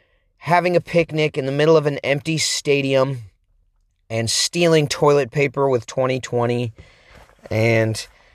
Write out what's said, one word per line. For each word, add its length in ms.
having 360
a 60
picnic 560
in 80
the 80
middle 240
of 80
an 140
empty 400
stadium 840
and 220
stealing 580
toilet 440
paper 360
with 160
twenty 340
twenty. 540
And 560